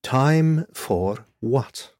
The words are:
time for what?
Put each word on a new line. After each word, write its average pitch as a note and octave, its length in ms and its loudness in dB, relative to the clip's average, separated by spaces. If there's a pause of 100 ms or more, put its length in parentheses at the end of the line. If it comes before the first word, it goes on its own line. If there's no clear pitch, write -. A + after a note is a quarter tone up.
time D#3 680 2
for G2 540 -4 (140)
what? A#2 600 -4